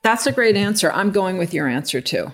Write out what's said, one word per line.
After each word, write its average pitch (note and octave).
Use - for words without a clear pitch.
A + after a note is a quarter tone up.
That's A3+
a C4+
great A#3
answer. G3+
I'm G3
going F#3+
with E3+
your D3
answer C3
too. -